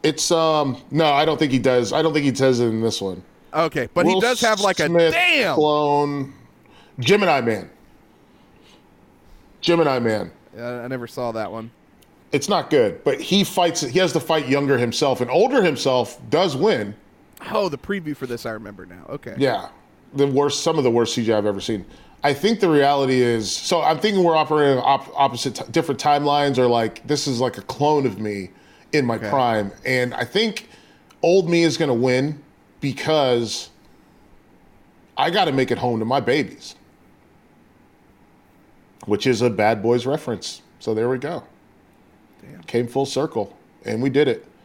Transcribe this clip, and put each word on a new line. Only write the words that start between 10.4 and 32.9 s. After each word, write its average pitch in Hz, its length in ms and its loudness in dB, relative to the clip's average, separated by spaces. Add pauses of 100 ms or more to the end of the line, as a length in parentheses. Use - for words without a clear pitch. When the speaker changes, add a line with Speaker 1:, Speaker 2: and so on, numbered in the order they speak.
Speaker 2:
Uh, 113 60 -14 (180)
I 120 80 -12
never 123 180 -8
saw 120 260 -8
that 107 200 -6
one. 113 180 -12 (600)
Speaker 1:
It's 139 160 -2
not 185 220 0
good, 113 340 2
but 139 160 0
he 190 240 2
fights. 175 380 0
He 139 160 -2
has 185 160 2
to 160 60 0
fight 156 280 -2
younger 139 300 2
himself, 123 420 0
and 123 100 -2
older 226 320 4
himself 131 560 0 (120)
does 156 260 0
win. 127 380 0 (560)
Speaker 2:
Oh, 208 180 -2
the 139 100 -8
preview 165 380 -8
for 135 100 -10
this 117 200 -10
I 117 60 -8
remember 104 340 -16
now. 87 220 -20
Okay. - 280 -14
Speaker 1:
Yeah, 127 320 -2 (460)
the 139 120 2
worst, 143 360 0
some 160 160 0
of 139 60 0
the 123 60 4
worst 117 240 2
C 117 100 -2
G 113 80 0
I 107 60 2
I've 104 80 0
ever 98 140 -2
seen. 104 240 -6 (400)
I 147 80 2
think 196 280 0
the 180 100 2
reality 139 500 4
is, 117 300 2
so - 320 -2
I'm 156 160 2
thinking 202 240 0
we're 165 140 4
operating 147 420 2
op-, 135 360 0
opposite, 127 420 0
t-, - 160 -10
different 151 280 0
timelines, 143 560 2
or, 123 120 4
like, 117 380 0
this 147 200 -2
is, 123 140 -2
like, 127 180 -2
a 101 40 -16
clone 147 440 0
of 101 140 -4
me 101 300 -8 (420)
in 147 120 2
my 117 120 -2
Speaker 2:
Okay. 107 120 -6
Speaker 1:
prime, 113 440 0 (120)
and 123 300 -2
I 120 100 -4
think 214 440 -4 (540)
old 170 280 4
me 170 140 4
is 156 120 2
gonna 143 180 0
win 131 460 0 (400)
because 131 880 0 (1500)